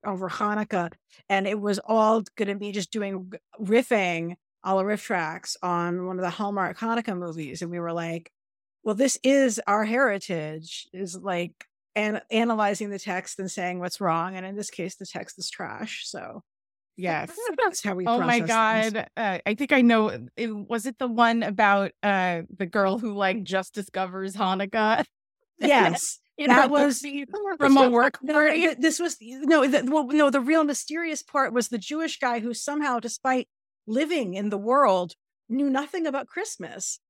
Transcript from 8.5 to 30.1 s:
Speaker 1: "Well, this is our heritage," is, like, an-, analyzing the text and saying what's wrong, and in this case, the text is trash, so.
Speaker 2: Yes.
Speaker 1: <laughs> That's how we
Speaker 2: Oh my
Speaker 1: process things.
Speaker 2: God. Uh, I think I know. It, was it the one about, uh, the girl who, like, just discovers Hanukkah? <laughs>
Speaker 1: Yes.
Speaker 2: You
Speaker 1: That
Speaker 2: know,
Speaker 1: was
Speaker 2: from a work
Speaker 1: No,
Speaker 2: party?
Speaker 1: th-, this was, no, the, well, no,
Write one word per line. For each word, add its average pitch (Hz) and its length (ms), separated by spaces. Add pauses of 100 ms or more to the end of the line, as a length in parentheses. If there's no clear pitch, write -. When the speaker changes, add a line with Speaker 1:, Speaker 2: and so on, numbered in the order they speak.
Speaker 1:
"Well, 208 120
this 254 280
is 262 440
our 214 160
heritage," 185 1080
is, 185 240
like, 175 480 (300)
an-, 214 260 (100)
analyzing 220 600
the 196 80
text 185 400
and 190 120
saying 180 280
what's 180 200
wrong, 175 360
and 185 100
in 196 100
this 208 140
case, 180 260
the 196 120
text - 320
is 185 100
trash, - 580
so. - 360 (520)
Speaker 2:
Yes. 175 360 (160)
Speaker 1:
<laughs> 427 160
That's 370 180
how 202 140
we 180 100
Speaker 2:
Oh 233 140
my 233 220
Speaker 1:
process 220 500
things. - 20
Speaker 2:
God. - 220
Uh, 202 300
I 214 100
think 277 160
I 285 100
know. 214 540
It, 220 180
was 214 320
it 254 140
the 254 80
one 233 360
about, 202 480 (120)
uh, 185 380 (120)
the 190 120
girl 196 340
who, 214 140
like, 196 300
just 185 300
discovers 190 600
Hanukkah? 202 760
<laughs> - 40 (480)
Speaker 1:
Yes. 226 580 (180)
Speaker 2:
You 294 100
Speaker 1:
That 254 220
Speaker 2:
know, 294 160
Speaker 1:
was 285 200 (520)
Speaker 2:
from 277 200
a 254 120
work 240 340
Speaker 1:
No, 302 100
Speaker 2:
party? 302 280
Speaker 1:
th-, 311 180
this 311 200
was, 339 220
no, 269 460
the, 269 240
well, 302 160
no, 294 220